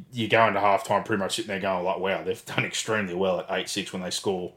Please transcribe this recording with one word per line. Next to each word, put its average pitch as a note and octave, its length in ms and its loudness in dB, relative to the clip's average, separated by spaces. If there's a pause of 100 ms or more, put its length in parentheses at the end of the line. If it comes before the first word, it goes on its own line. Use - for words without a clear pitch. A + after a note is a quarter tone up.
(120)
you A2+ 160 -2
go A2+ 180 8
into G2 140 2
halftime G2 440 4
pretty G#2+ 160 0
much F#2 160 -2
sitting G#2+ 120 -6
there G2 120 -4
going F#2 240 0
like, F2+ 140 0
"Wow, F#2 240 0
they've F#2 220 -4
done - 200 -2
extremely G2+ 500 -2
well F2+ 260 0
at F2 100 -10
eight F#2 180 -4
six - 240 -6
when F#2+ 100 -6
they F2+ 80 -6
score F2+ 460 -4